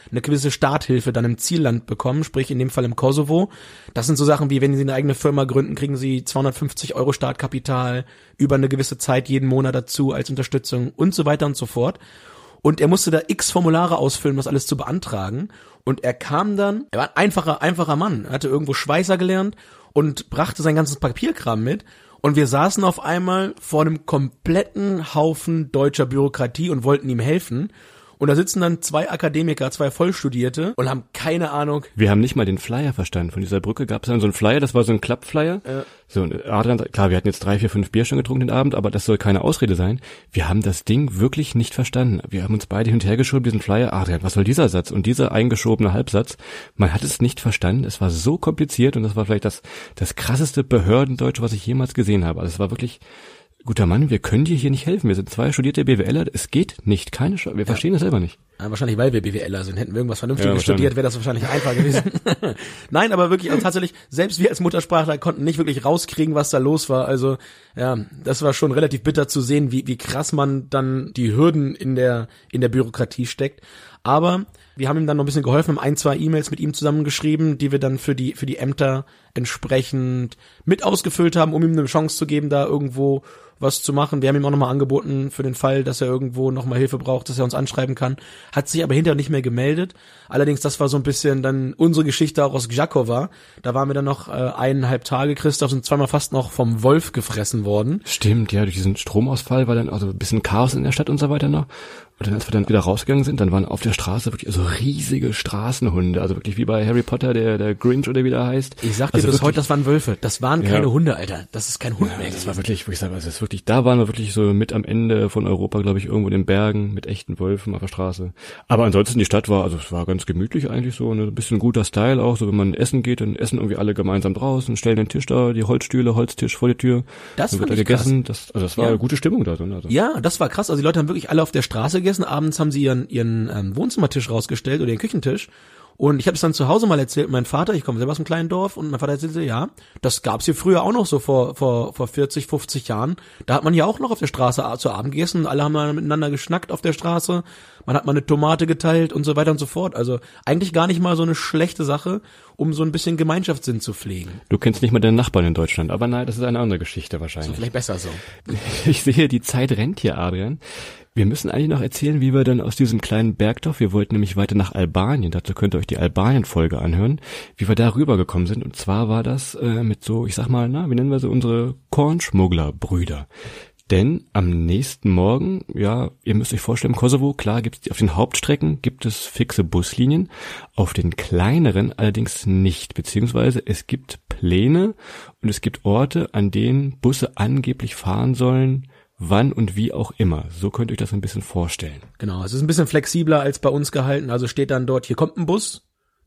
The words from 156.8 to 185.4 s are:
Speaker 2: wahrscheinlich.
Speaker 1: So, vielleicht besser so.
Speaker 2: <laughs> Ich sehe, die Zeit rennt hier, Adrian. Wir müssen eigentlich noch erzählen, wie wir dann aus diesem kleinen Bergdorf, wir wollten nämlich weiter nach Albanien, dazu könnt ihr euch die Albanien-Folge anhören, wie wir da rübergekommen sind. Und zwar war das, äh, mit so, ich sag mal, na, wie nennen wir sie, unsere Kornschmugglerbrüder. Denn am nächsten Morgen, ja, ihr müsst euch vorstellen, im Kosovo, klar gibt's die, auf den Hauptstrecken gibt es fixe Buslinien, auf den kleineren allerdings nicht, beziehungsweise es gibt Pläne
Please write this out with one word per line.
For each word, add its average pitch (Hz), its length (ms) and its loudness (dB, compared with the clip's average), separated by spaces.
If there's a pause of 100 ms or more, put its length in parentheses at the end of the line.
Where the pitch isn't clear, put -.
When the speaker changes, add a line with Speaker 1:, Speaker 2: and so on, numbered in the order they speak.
Speaker 2:
wahrscheinlich. 80 320 -8
Speaker 1:
So, 73 60 -8
vielleicht 117 160 -6
besser 110 260 -4
so. 90 100 -8 (380)
Speaker 2:
<laughs> - 400 -4
Ich 151 160 2
sehe, 143 240 4
die 120 140 0
Zeit 127 320 -2
rennt 113 260 -2
hier, - 180 -2
Adrian. 92 420 -4 (540)
Wir 107 120 2
müssen - 260 -2
eigentlich 151 160 2
noch 147 140 0
erzählen, 147 400 0
wie 131 120 4
wir 135 120 4
dann 123 160 4
aus - 160 -4
diesem 113 240 2
kleinen 110 340 0
Bergdorf, 117 460 0
wir 101 100 2
wollten 104 240 2
nämlich 98 220 0
weiter 101 180 2
nach 98 180 2
Albanien, 92 580 0
dazu 90 220 -4
könnt 101 220 0
ihr 82 40 0
euch - 80 -4
die - 100 -4
Albanien-Folge 90 800 2
anhören, 98 400 0 (380)
wie 92 100 -4
wir 107 80 4
da 117 140 4
rübergekommen 101 580 2
sind. 110 160 -4
Und - 140 -12
zwar 107 320 0
war 113 120 0
das, 131 340 -4
äh, 117 280 -2
mit 107 220 -2
so, 117 200 -2
ich 113 100 -6
sag 117 120 -2
mal, 120 220 2
na, 151 200 -2
wie 123 60 0
nennen 131 160 2
wir 135 80 2
sie, 131 100 -2
unsere 120 460 0 (600)
Kornschmugglerbrüder. 80 920 0 (640)
Denn 117 420 2
am 87 340 2
nächsten 101 440 0
Morgen, 107 640 2
ja, 110 380 0 (120)
ihr 110 120 0
müsst 110 180 0
euch 107 80 -2
vorstellen, 117 320 0
im 104 60 -4
Kosovo, 135 340 2
klar 110 280 -2
gibt's 110 200 -8
die, - 100 -8
auf - 60 -10
den 85 180 2
Hauptstrecken 143 640 0
gibt - 240 -4
es 110 200 -4
fixe - 400 -2
Buslinien, 123 640 0 (460)
auf 92 180 0
den 85 240 -2
kleineren 101 760 2
allerdings - 540 -2
nicht, 95 480 2
beziehungsweise 120 720 0
es - 220 -4
gibt - 320 -8 (100)
Pläne 135 640 2 (480)